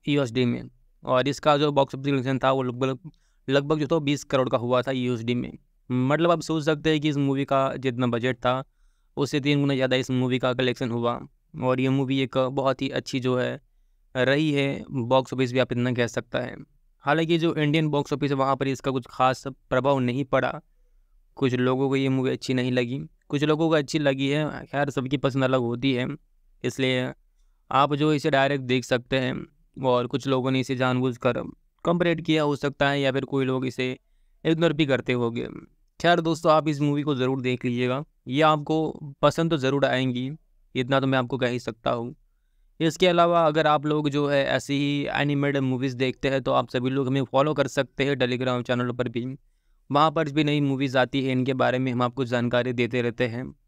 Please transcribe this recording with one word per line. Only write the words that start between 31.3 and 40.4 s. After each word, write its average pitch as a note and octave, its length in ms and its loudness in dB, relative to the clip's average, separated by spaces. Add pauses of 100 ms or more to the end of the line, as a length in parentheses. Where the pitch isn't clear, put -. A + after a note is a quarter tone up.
कम E3+ 180 2
रेट E3 180 0
किया D#3 220 2
हो D3 140 0
सकता C#3+ 340 0
है C#3+ 100 0
या C3+ 120 2
फिर C3+ 120 -2
कोई C3+ 200 -2
लोग C3 220 -2
इसे B2+ 300 -4 (480)
इग्नोर D#3+ 280 4
भी D3+ 140 2
करते B2+ 260 2
होंगे। A#2+ 340 -2 (540)
खैर F3 200 4
दोस्तों, E3 320 2
आप D#3 160 4
इस C#3+ 120 -2
मूवी D3 220 0
को C#3+ 120 0
ज़रूर C3 280 0
देख B2+ 220 -2
लीजिएगा, B2 400 -2 (240)
ये C3+ 140 2
आपको D3+ 800 0
पसंद D#3+ 280 4
तो E3 60 2
ज़रूर C3+ 300 2
आएंगी, B2+ 440 -2 (440)